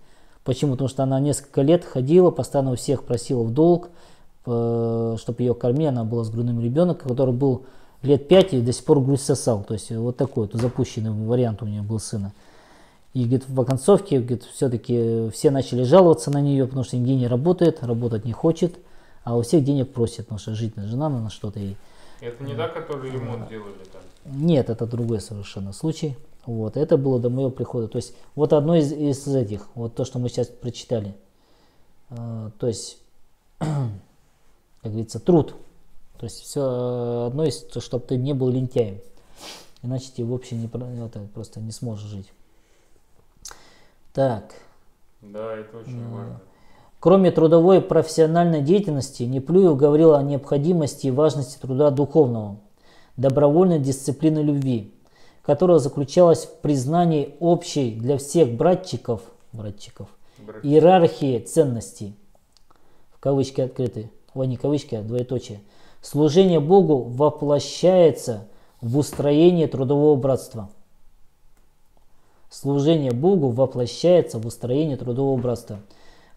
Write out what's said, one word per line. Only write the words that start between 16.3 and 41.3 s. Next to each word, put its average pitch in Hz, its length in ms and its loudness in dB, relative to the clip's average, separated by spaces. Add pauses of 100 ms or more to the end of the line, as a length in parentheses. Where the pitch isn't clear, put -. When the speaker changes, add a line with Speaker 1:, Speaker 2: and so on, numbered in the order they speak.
Speaker 1:
на 143 100 0
неё, 139 260 2
потому 131 160 -6
что - 140 -6
нигде 123 180 0
не 123 120 0
работает, 160 560 2
работать 117 420 -4
не 113 80 -6
хочет, 165 440 0 (460)
а 120 140 -4
у 120 40 2
всех 139 220 2
денег 139 300 -2
просит, 113 320 -4
потому 104 120 -12
что 110 160 -10
жить 110 220 -6
жена 120 340 -6
на 117 220 -6
что-то 104 280 -12
ей. 101 180 -8 (480)
Speaker 2:
Это 120 180 -14
не 113 120 -10
Speaker 1:
Да. 160 120 -4
Speaker 2:
та, - 140 -10
которую 131 320 -10
ремонт 113 300 -8
Speaker 1:
А. 107 60 -16
Speaker 2:
делали 104 240 -14 (200)
там? - 80 -20 (240)
Speaker 1:
Нет, 143 440 0
это 117 180 -6
другой 117 340 -4
совершенно 101 520 -12
случай. 156 420 -6 (300)
Вот, 110 320 -6
это 156 200 2
было 135 220 0
до 123 100 -2
моего 131 220 -2
прихода. 123 360 -6
То 123 100 -8
есть, - 180 -10 (200)
вот 147 180 0
одно 156 220 2
из, 151 160 4
из 143 360 -4
этих, 107 480 -2
вот 117 200 -10
то, 131 100 -4
что - 140 -8
мы 123 100 -4
сейчас 120 180 -4
прочитали. 107 640 -8 (960)
А, 113 500 -10
то 131 80 -4
есть, - 300 -8 (340)
<clears throat> - 280 -20
как 156 120 -4 (1120)
говорится, 113 360 -8
труд. 160 360 2 (640)
То 120 60 -12
есть, - 160 -14
всё, - 200 -8
э, 123 640 -4
одно 139 180 -4
из, 139 160 -4
то, - 200 -12
чтоб - 240 -8
ты 131 120 -4
не 131 160 -2
был 131 160 -2
лентяем. 123 500 -4 (840)
Иначе 127 320 -8
ты 120 100 -8
вообще 123 300 -8
не 113 120 -8
про-, 123 180 -10 (200)
это, 113 140 -14 (140)